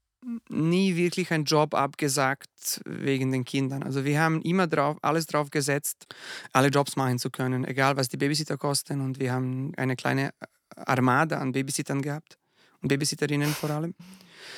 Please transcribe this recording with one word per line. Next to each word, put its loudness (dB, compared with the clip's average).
nie 2
wirklich 0
einen 2
Job 2
abgesagt -2
wegen -2
den 0
Kindern. -2
Also -4
wir 2
haben 2
immer 2
drauf, 0
alles 0
drauf -2
gesetzt, -2
alle 6
Jobs 2
machen 0
zu -4
können, -2
egal 2
was 0
die -6
Babysitter 0
kosten. -2
Und -4
wir 0
haben -2
eine 0
kleine -2
Armada 2
an -2
Babysittern -2
gehabt -8
und -4
Babysitterinnen 0
vor -4
allem. -4